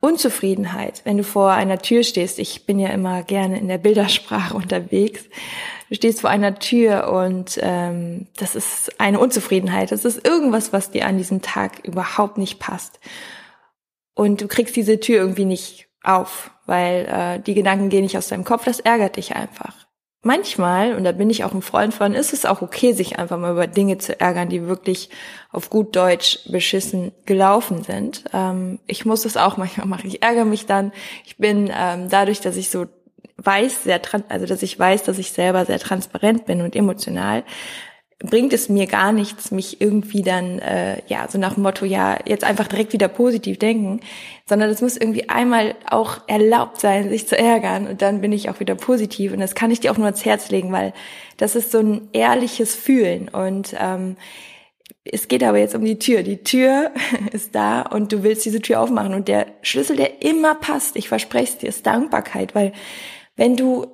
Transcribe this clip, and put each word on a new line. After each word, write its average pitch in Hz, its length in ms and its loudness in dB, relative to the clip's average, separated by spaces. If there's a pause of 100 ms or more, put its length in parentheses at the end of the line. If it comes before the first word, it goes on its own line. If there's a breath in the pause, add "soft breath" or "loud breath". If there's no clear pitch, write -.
Unzufriedenheit, 202 1000 0
wenn 208 140 0
du 202 80 0
vor 196 260 4
einer 190 280 2
Tür 233 240 4
stehst, 190 360 -2
ich - 260 -8
bin 196 140 0
ja 190 100 0
immer 185 340 -2
gerne 190 360 -2
in 202 80 -4
der 185 120 -2
Bildersprache 202 760 2
<laughs> - 20 -6
unterwegs, 190 720 -2 (640 loud breath)
du 208 60 -6
stehst 226 260 2
vor 208 80 0
einer 202 300 2
Tür 226 520 2
und, 185 500 -2
ähm, 175 640 -4 (100)
das - 180 -4
ist - 460 -6
eine 202 180 4
Unzufriedenheit, 190 720 0
das 214 140 -2
ist 240 200 -2
irgendwas, 269 460 2
was 196 200 -2
dir - 140 -2
an 196 120 0
diesem 185 240 -2
Tag - 440 -6
überhaupt 185 520 -4
nicht 190 220 -6
passt. - 400 -10 (1120 loud breath)
Und 208 260 2
du 208 80 -6
kriegst 233 280 0
diese 214 240 2
Tür 226 180 2
irgendwie 190 280 2
nicht - 420 -6 (140)
auf, - 500 -2 (140)
weil, 180 420 0
äh, 175 340 -4
die 202 140 -2
Gedanken 196 340 2
gehen 196 140 4
nicht 190 140 -2
aus 185 120 -6
deinem 185 160 -4
Kopf, 233 180 0
das 240 160 -2
ärgert 220 380 2
dich - 180 -8
einfach, - 540 -12 (320)
manchmal, 220 760 2
und 196 80 -2
da 180 80 2
bin 196 180 2
ich 220 140 0
auch 190 100 -4
ein 190 80 -4
Freund 208 320 0
von, 202 200 0
ist 302 200 -2
es 277 120 -4
auch 196 160 0
okay, 240 320 2
sich 190 260 -4
einfach 175 180 -4
mal 175 140 -2
über 170 160 0
Dinge 190 300 2
zu - 220 -6
ärgern, 180 300 0
die 175 180 -4
wirklich 185 420 -4 (420 loud breath)
auf - 180 -8
gut 214 260 0
Deutsch 180 440 4 (120)
beschissen 185 600 -2 (140)
gelaufen 196 580 4
sind. - 500 -8
Ähm, 185 540 -2
ich - 180 -6
muss 220 200 2
es 220 120 -4
auch, 202 200 2
<laughs> - 0 -
manchmal 190 300 -6
mache 190 200 -6
ich, 190 140 -6
ärgere 233 240 4
mich 208 200 0
dann. 196 260 0 (340 loud breath)
Ich - 120 -20
bin, 208 380 2
ähm, 180 340 -2
dadurch, 202 320 2
dass 185 160 -4
ich 185 120 -4
so 180 160 -2 (520)
weiß, 208 460 0
sehr 175 180 2
tran-, 202 280 -4
also 185 160 -4
dass 185 180 -4
ich 185 140 -8
weiß, 190 260 4
dass 190 140 -2
ich 190 140 -8
selber 185 340 2
sehr 185 140 -2
transparent 214 680 0
bin 175 160 0
und 175 140 -4
emotional, 180 680 -2 (760 loud breath)
bringt 247 320 2
es 233 160 0
mir 202 180 4
gar 196 280 2
nichts, 208 380 -2
mich 190 280 -6
irgendwie 208 420 0
dann, 180 380 -2
äh, 185 480 -2
ja, - 220 -4
so - 80 -4
nach 185 160 0
dem 202 100 0
Motto, 196 220 0
ja, 190 400 0
jetzt 208 180 0
einfach 208 240 0
direkt 214 240 -2
wieder 202 160 2
positiv 226 500 0
denken, 214 440 0 (440 loud breath)
sondern 214 240 4
es 214 120 0
muss 240 160 0
irgendwie 220 320 -2
einmal 233 460 2 (140)
auch 226 380 0
erlaubt 220 540 4
sein, 202 280 2
sich 214 200 -4
zu - 80 2
ärgern 214 500 2
und 190 140 -4
dann 202 180 2
bin 208 140 0
ich 208 160 -2
auch - 100 -10
wieder 190 160 -2
positiv 208 560 0
und 196 80 -4
das 190 160 -4
kann 226 160 2
ich 233 80 2
dir 226 120 2
auch 208 60 0
nur 214 100 2
ans 196 180 -2
Herz 208 240 0
legen, 185 240 0
weil 190 200 -2 (440 loud breath)
das 214 180 0
ist 233 160 -2
so 226 80 4
ein 214 320 0
ehrliches 233 640 0
Fühlen 185 540 2
und, 196 500 -4
ähm, 185 380 -4 (880 loud breath)
es - 240 -6
geht 254 140 2
aber 208 140 4
jetzt 208 160 2
um 220 120 -2
die 220 120 0
Tür. 226 240 2
Die 196 220 -6
Tür 269 480 4 (200)
<laughs> 214 200 -2
ist - 240 -8
da 214 280 0
und 214 280 -2
du 208 100 0
willst 214 240 2
diese 214 160 -2
Tür 226 200 4
aufmachen 220 320 2
und 196 160 -2
der 202 180 2 (140)
Schlüssel, 277 340 0
der - 260 0
immer 311 340 2
passt, 294 420 -4
ich 214 100 -6
verspreche 240 460 -2
es - 40 -12
dir, - 120 -6
ist - 160 -8
Dankbarkeit, 220 680 0
weil 202 200 2 (640 loud breath)
wenn 247 180 4
du 254 380 0